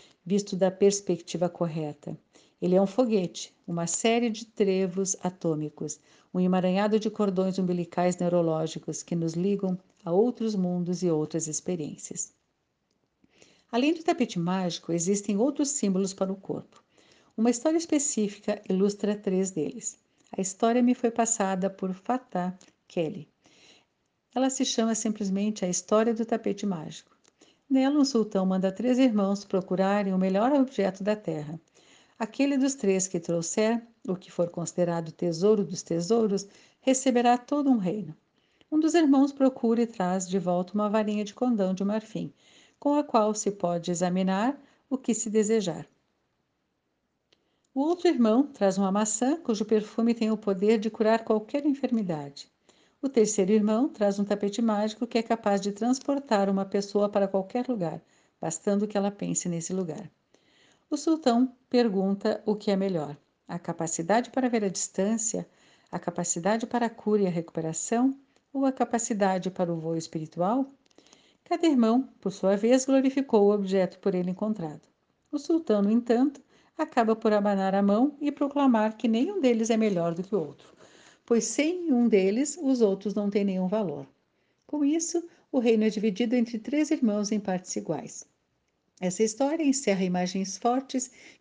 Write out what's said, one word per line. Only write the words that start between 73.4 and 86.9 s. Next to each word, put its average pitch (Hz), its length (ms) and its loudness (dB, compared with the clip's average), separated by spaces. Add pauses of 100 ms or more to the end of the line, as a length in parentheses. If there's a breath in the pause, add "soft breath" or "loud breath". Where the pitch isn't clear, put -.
o 208 80 6
objeto 190 460 0
por 190 160 -2
ele 180 160 -2
encontrado. 180 500 -6 (500)
O 294 60 -4
sultão, 285 460 2
no 202 80 4
entanto, 240 500 2 (340 soft breath)
acaba 233 400 2
por 220 180 0
abanar 196 420 2
a 202 80 2
mão 226 360 2
e 294 120 -2
proclamar 262 640 2
que - 100 -2
nenhum 285 320 0
deles 233 300 2
é 226 80 2
melhor 175 380 0
do 185 80 -6
que 208 120 -4
o 185 40 2
outro, 143 340 -10 (500 loud breath)
pois 233 220 2
sem 330 480 -4
um 240 140 2
deles, 208 520 2
os 269 220 0
outros 196 320 0
não 208 160 -2
têm 202 160 0
nenhum 185 220 -2
valor. 175 400 -4 (580)
Com 294 180 -4
isso, 330 400 -2 (280 loud breath)
o 277 80 0
reino 226 240 4
é 220 60 4
dividido 220 460 -2
entre 233 220 0
três 294 320 -2
irmãos 208 420 0